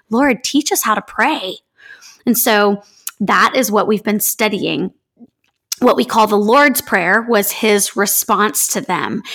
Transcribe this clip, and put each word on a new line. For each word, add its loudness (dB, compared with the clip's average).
"Lord, 0
teach -2
us -2
how 0
to -2
pray." -4
And 2
so 2
that 2
is 0
what 2
we've 0
been -2
studying. -2
What 4
we 0
call 2
the 0
Lord's 2
Prayer 0
was 0
his 0
response -2
to -4
them. -6